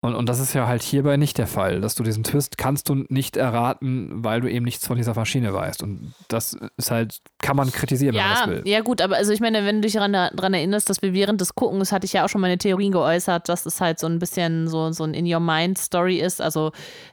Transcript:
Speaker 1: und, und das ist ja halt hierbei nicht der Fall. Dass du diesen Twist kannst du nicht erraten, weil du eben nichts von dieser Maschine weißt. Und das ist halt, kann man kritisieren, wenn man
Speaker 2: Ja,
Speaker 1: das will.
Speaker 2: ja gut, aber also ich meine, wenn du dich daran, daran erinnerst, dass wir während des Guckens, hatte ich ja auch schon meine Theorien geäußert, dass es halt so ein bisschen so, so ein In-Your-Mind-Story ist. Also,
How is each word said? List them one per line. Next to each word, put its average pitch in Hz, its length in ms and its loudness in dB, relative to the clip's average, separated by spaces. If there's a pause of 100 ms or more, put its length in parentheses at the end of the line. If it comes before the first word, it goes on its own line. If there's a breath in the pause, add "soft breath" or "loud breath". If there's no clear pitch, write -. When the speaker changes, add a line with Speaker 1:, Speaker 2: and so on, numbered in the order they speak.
Speaker 1:
und, 120 120 0
und 117 160 0
das 123 100 0
ist 135 140 -4
ja 123 140 0
halt 120 160 0
hierbei 139 340 2
nicht 147 220 0
der 107 80 2
Fall. 92 340 0
Dass 127 140 -2
du - 80 -4
diesen 110 200 -2
Twist - 360 -2
kannst 139 300 -2
du 139 200 0
nicht 135 280 -2
erraten, 120 880 -2
weil 113 160 0
du 123 120 0
eben 120 120 0
nichts - 220 -4
von 120 120 -2
dieser 117 180 0
Maschine 113 360 0
weißt. 95 300 -4
Und 101 320 -10 (140)
das - 280 -4 (220)
ist - 140 -4
halt, 117 300 -2 (180)
kann 139 160 0
man 135 160 2
kritisieren, 139 420 2
wenn 110 80 2
man 190 100 2
Speaker 2:
Ja, 233 140 2
Speaker 1:
das - 20 0
will. - 140 -2 (100)
Speaker 2:
ja 214 100 2
gut, 226 200 0
aber 190 140 2
also 208 180 2
ich 214 60 0
meine, 220 260 2
wenn 208 120 2
du 214 40 2
dich 208 120 2
daran, 202 200 2
daran 190 400 2
erinnerst, 190 380 2
dass 190 100 -2
wir 190 120 0
während 196 280 2
des - 140 -2
Guckens, 190 360 0
hatte 196 140 0
ich - 80 -6
ja 185 100 4
auch 190 60 2
schon 208 120 0
meine 180 180 2
Theorien 196 320 2
geäußert, 170 580 2
dass 175 160 -2
es - 160 -4
halt 165 160 2
so - 80 -4
ein 165 140 0
bisschen 165 480 -2
so, 160 240 -2
so 165 140 -4
ein 156 100 -4
In-Your-Mind-Story 170 1040 0
ist. 175 200 -2
Also, 156 320 0 (420 loud breath)